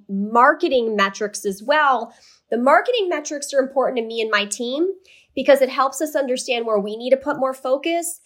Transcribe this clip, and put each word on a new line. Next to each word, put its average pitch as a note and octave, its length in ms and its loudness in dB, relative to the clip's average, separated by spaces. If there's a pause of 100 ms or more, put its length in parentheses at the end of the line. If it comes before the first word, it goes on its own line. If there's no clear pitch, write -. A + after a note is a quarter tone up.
marketing A#3 840 2
metrics G3+ 500 -2
as G3 160 -4
well. C4 500 2 (380)
The A3+ 80 -2
marketing F4+ 520 2
metrics D4 440 -6
are C#4 60 2
important C4 380 0
to A3+ 100 -4
me A3+ 140 -4
and A3 100 -2
my G#3 140 2
team B3+ 420 -2 (480)
because C4+ 260 6
it C4 80 2
helps C4+ 320 0
us D4+ 140 -4
understand B3+ 500 -2
where G#3+ 140 2
we G#3 160 -6
need A#3+ 140 -6
to C4 80 0
put C4+ 200 -6
more C4 160 -2
focus. E4 720 -4